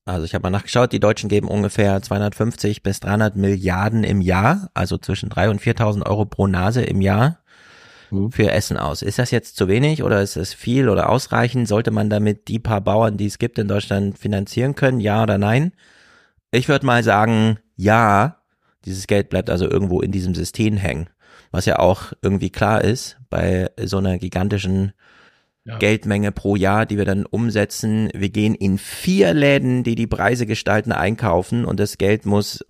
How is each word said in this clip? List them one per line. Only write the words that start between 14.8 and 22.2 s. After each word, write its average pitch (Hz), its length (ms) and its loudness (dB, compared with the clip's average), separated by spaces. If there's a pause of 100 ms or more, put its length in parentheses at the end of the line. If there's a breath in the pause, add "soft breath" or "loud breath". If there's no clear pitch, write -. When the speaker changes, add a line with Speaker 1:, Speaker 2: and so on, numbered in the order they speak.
Speaker 1:
Ja 104 240 2
oder 107 120 2
nein? 117 360 2 (800 soft breath)
Ich 123 160 2
würd 139 160 2
mal 120 180 4
sagen, 110 560 4 (160)
ja. 107 680 2 (460)
Dieses 95 200 -8
Geld 101 240 0
bleibt 95 180 -2
also 90 180 0
irgendwo 92 360 0
in 92 100 -2
diesem 92 220 -2
System 104 420 -2
hängen. 85 320 -4 (420 soft breath)
Was - 140 -4
ja - 140 2
auch - 420 2